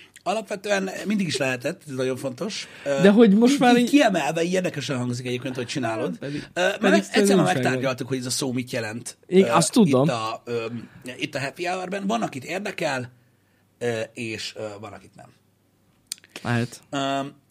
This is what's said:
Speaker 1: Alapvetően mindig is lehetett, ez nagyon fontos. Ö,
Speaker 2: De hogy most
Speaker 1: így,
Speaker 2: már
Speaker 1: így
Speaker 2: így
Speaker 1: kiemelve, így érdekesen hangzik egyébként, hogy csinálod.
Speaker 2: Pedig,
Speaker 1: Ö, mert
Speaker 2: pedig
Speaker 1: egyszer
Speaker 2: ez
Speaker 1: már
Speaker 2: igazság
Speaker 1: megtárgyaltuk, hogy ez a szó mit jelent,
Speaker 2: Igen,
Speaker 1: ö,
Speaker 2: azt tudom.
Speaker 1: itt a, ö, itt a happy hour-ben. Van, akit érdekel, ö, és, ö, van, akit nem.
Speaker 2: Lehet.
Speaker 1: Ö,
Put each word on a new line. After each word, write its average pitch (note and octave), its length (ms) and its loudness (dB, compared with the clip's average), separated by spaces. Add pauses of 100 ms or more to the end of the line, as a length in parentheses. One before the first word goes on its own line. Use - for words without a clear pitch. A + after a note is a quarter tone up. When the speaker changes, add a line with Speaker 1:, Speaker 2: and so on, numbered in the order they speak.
(240)
Speaker 1:
Alapvetően G3+ 640 -4 (160)
mindig G3 220 0
is C3+ 100 -4
lehetett, C3+ 500 -4
ez C3+ 80 -10
nagyon C3 220 -2
fontos. C3+ 500 -8 (180)
Ö, C#3 160 0
Speaker 2:
De F#3+ 80 8
hogy G#3 280 8
most B3 160 6
Speaker 1:
így, C#4+ 60 0
Speaker 2:
már B3 180 6
Speaker 1:
így B3 40 4
Speaker 2:
így A#3 80 0
Speaker 1:
kiemelve, E3+ 540 2
így F3+ 100 -2
érdekesen D3+ 440 -2
hangzik B2 280 -4
egyébként, B2 300 -6
hogy B2 100 -6
csinálod. B2 520 -4
Speaker 2:
Pedig, C#3+ 360 -10
Speaker 1:
Ö, F3 80 -2
mert F#3+ 180 0
Speaker 2:
pedig G#3 200 6
Speaker 1:
egyszer G#3 220 0
Speaker 2:
ez G3+ 80 6
Speaker 1:
már G3 80 6
Speaker 2:
igazság C#3+ 260 4
Speaker 1:
megtárgyaltuk, B2+ 440 -2
hogy C3+ 100 -2
ez B2 80 -8
a B2+ 40 -6
szó B2+ 220 -2
mit B2 200 -4
jelent, A2+ 460 -8 (100)
Speaker 2:
Igen, F3+ 220 6
Speaker 1:
ö, A#2 40 2
Speaker 2:
azt E3 180 4
tudom. C#3+ 320 6
Speaker 1:
itt D#3 60 2
a, A2+ 360 -4
ö, A#2 200 -4 (520)
itt - 180 -8
a C3+ 40 -6
happy C#3+ 260 -8
hour-ben. F#3 420 -6
Van, A3 140 -2
akit D3+ 220 -6
érdekel, D#3 680 -6 (680)
ö, A#2+ 200 -2 (140)
és, A2+ 440 -10
ö, A2 80 -10 (160)
van, G2+ 120 -14
akit F#2+ 220 -20
nem. - 120 -20 (1160)
Speaker 2:
Lehet. A#2+ 460 -4
Speaker 1:
Ö, C#3 380 -4 (240)